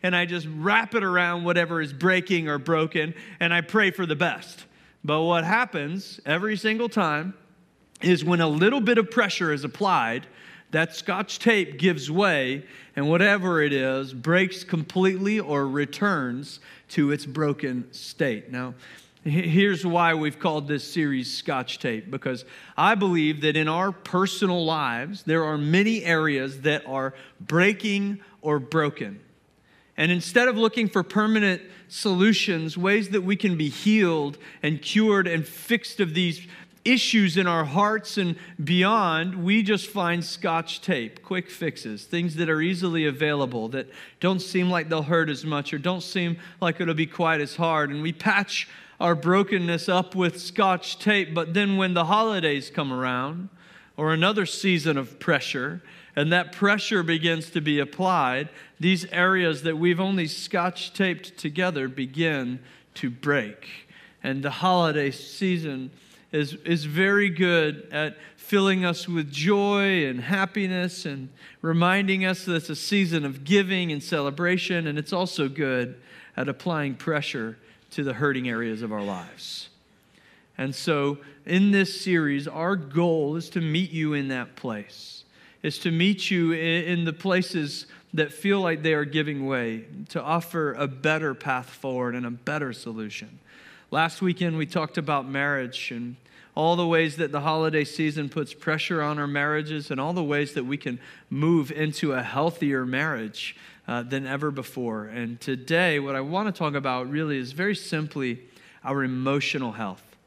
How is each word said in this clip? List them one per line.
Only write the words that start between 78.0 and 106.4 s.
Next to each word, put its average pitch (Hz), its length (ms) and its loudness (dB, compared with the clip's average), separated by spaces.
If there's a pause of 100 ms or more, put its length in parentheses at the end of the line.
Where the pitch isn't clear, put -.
the 135 80 -2
hurting 127 380 -2
areas 113 320 -4
of 110 100 -6
our 104 120 -6
lives. - 640 -10 (880)
And 135 180 -4
so 143 440 0 (260)
in 190 260 4
this 196 300 2
series, 151 480 0
our 170 260 -2
goal 156 640 0
is 165 140 -8
to 180 100 -2
meet 160 300 0
you 156 220 -2
in 143 140 -2
that 127 300 -6
place, - 640 -10 (400)
is 151 160 -6
to 170 120 -2
meet 190 380 2
you 170 220 2
i-, 170 60 0
in 170 480 0
the 160 80 -2
places 175 720 -2 (280)
that 151 200 0
feel 196 260 2
like 165 240 0
they 160 100 4
are 147 120 0
giving 143 400 -2
way, 117 400 -2 (240)
to 147 120 -6
offer 156 520 -2
a 139 140 -2
better 151 460 -2
path 127 360 -6
forward 123 440 -6
and 123 120 -6
a 120 60 -8
better 135 420 -6
solution. 110 640 -12 (500)
Last 160 320 -2
weekend, 175 360 0
we 156 80 -2
talked 156 320 -4
about 139 320 -2
marriage 139 640 -4
and 120 260 -10 (380)
all 165 220 2
the 175 100 0
ways 160 300 2
that 147 160 -2
the 143 80 -2
holiday 156 420 0
season 151 460 -2
puts 151 240 -6
pressure 156 480 -2
on 147 180 -2
our 143 80 -2
marriages 151 640 -2
and 131 80 -4
all 156 140 -2
the 175 100 -2
ways 143 300 -2
that 135 100 -4
we 135 140 -4
can 123 220 -6 (300)
move 151 400 2
into 151 440 -2
a 127 100 -2
healthier 139 640 0
marriage, 127 720 -4 (300)
uh, 120 140 -4
than 135 240 -4
ever 139 260 -4
before. 120 540 -6
And 117 340 -8
today, 151 600 0
what 139 160 -4
I 135 60 -2
want 180 260 -2